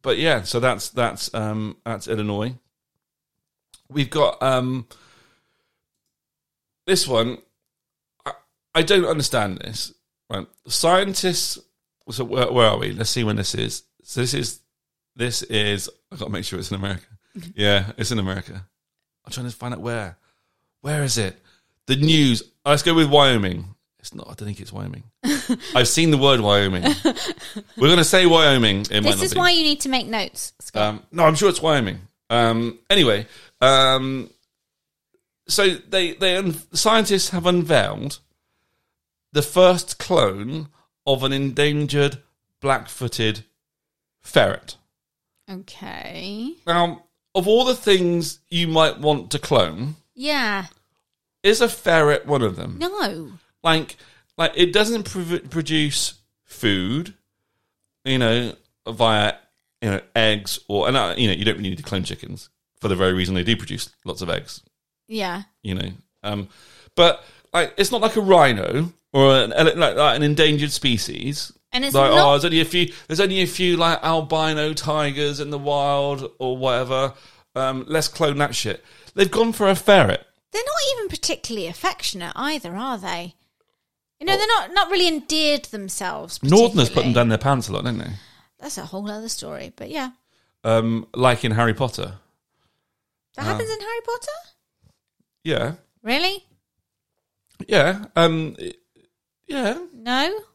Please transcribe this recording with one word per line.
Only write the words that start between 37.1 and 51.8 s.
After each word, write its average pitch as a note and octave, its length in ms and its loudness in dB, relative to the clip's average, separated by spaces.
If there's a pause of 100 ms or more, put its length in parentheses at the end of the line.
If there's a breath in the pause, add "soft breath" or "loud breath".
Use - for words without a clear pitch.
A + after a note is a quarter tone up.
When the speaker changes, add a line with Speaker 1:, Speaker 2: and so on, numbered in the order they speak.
Speaker 1:
have F3 160 -2
unveiled C#3 720 2 (1120)
the D3 100 2
first F3+ 560 4
clone C3+ 680 -2 (380)
of C3+ 160 0
an C3+ 100 -2
endangered C#3+ 840 0 (420)
black-footed A#2 840 -4 (760)
ferret. - 560 0 (720)
Speaker 2:
Okay. G3 1040 -12 (120)
Speaker 1:
Now, E3+ 380 0 (300)
of F#3 140 0
all A#3 160 6
the B3 100 2
things F3 760 2
you E3+ 200 0
might D#3+ 320 4
want C#3+ 320 0
to D3 60 -4
clone, A#2 580 0 (180)
Speaker 2:
Yeah. B3 520 -4 (760)
Speaker 1:
is G#3+ 200 4
a A#3 60 4
ferret D#3 580 2